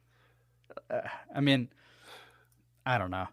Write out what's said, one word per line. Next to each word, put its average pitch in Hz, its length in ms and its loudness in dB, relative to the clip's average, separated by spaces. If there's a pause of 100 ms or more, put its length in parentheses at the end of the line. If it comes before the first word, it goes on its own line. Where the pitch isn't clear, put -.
(920)
uh, 123 100 0 (320)
I 127 80 -2
mean, 135 280 4 (1160)
I 127 140 4
don't 92 120 -2
know. 92 220 -2